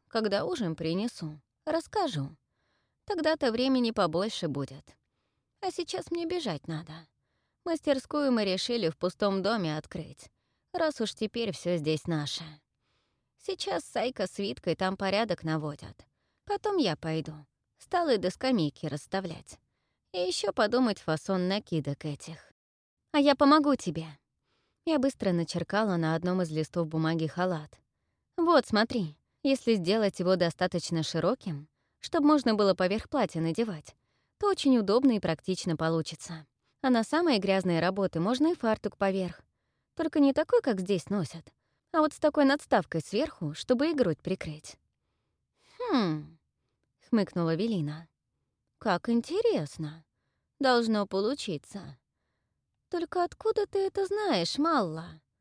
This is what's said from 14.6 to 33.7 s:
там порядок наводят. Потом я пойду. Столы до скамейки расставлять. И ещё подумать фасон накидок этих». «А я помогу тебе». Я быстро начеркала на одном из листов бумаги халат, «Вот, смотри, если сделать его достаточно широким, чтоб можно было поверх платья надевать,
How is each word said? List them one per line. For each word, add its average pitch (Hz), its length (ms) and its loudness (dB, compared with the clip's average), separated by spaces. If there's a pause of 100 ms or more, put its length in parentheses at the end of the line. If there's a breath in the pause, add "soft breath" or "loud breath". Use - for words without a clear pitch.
там 190 220 -2
порядок 196 460 -2
наводят. 156 640 -6 (380)
Потом 415 340 -2
я 202 200 2
пойду. 160 360 -4 (440)
Столы 330 400 2
до 180 120 2
скамейки 233 580 0
расставлять. 170 680 -8 (540)
И 370 60 -8
ещё 359 340 -2
подумать 226 480 2
фасон 180 480 -2
накидок 165 580 -4
этих». 151 460 -12 (640)
«А 302 60 2
я 277 160 6
помогу 285 400 6
тебе». 160 320 -6 (760)
Я 311 140 2
быстро 240 320 0
начеркала 175 640 0
на 165 200 0
одном 180 260 0
из 160 100 -2
листов 156 360 -2
бумаги 160 400 0
халат, 175 520 -4 (580)
«Вот, 330 280 6
смотри, 208 520 0 (260)
если 269 300 2
сделать 196 460 2
его 185 160 4
достаточно 170 680 0
широким, 165 640 -2 (320)
чтоб 320 240 0
можно 285 300 6
было 202 200 6
поверх 185 360 0
платья 190 320 0
надевать, 165 540 -4 (420)